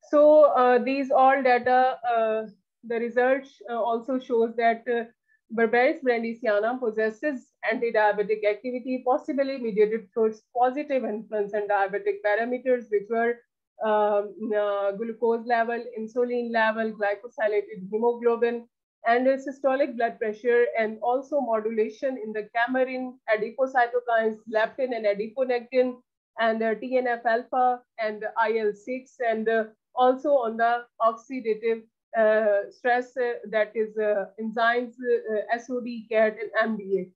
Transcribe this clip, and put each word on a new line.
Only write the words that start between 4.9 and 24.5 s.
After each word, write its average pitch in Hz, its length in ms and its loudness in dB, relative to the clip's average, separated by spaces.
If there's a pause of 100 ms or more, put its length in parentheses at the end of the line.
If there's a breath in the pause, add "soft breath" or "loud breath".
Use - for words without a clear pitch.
Berberis 240 480 2
brandisiana 233 760 0
possesses 220 760 -4 (160)
anti-diabetic 214 800 0
activity, 247 560 -4
possibly 269 540 -2
mediated 220 540 0
through 220 140 0
its 220 160 -4 (140)
positive 254 480 0
influence 208 500 -6
on 208 120 -2
diabetic 196 580 -2
parameters, 240 640 0
which 202 220 -2
were, 233 240 0 (500)
um, 208 480 2 (240)
uh, 202 360 0
glucose 226 520 -2
level, 233 400 -2 (140)
insulin 240 540 -4
level, 220 400 0
glycosylated 208 1000 -4
hemoglobin, 233 800 0 (400)
and 247 180 4
a 269 100 4
systolic 269 600 -2
blood 233 240 -4
pressure, 233 460 0 (120)
and 220 240 -2
also 269 380 -2
modulation 226 760 -2
in 214 160 -10
the 214 220 -8
gamma, 254 300 0 (500)
adipocytokines, 240 1040 0 (160)